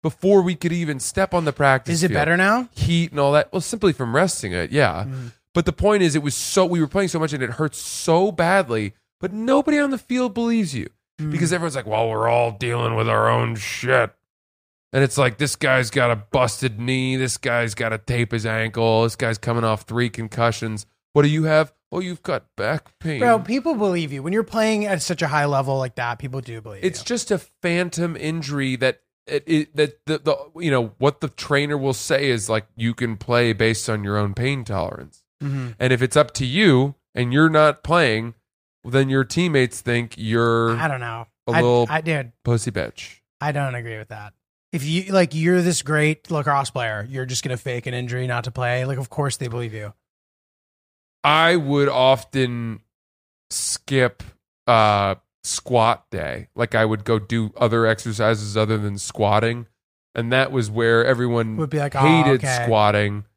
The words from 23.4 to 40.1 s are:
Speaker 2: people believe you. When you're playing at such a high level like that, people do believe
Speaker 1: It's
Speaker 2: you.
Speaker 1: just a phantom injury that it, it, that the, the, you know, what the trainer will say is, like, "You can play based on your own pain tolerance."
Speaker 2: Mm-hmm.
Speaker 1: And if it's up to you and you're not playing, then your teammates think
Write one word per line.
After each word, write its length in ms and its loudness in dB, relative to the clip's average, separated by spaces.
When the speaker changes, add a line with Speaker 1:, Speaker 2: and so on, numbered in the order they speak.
Speaker 2:
people 360 -2
believe 360 -2
you. 120 -10
When 80 -4
you're 100 0
playing 440 0
at 160 -2
such 200 -4
a 60 -2
high 160 0
level 340 0
like 160 -4
that, 240 -6
people 220 -10
do 200 -14
believe 240 -14
Speaker 1:
It's 140 -2
Speaker 2:
you. 80 -14
Speaker 1:
just 240 -4
a 80 2
phantom 800 -4
injury 580 -4
that 260 -2
it, 180 -4
it, 300 0
that 300 -2
the, 120 -2
the, 180 0
you 120 0
know, 260 0
what 220 0
the 80 -4
trainer 500 -2
will 160 -2
say 340 0
is, 220 0
like, 240 0
"You 180 -2
can 240 -4
play 360 2
based 360 0
on 140 -2
your 140 -2
own 180 0
pain 300 -2
tolerance." 580 -8
Speaker 2:
Mm-hmm. 280 -6
Speaker 1:
And 140 2
if 100 2
it's 140 0
up 180 4
to 100 -2
you 520 4
and 180 -2
you're 160 6
not 360 4
playing, 500 0
then 220 2
your 160 2
teammates 560 0
think 380 -2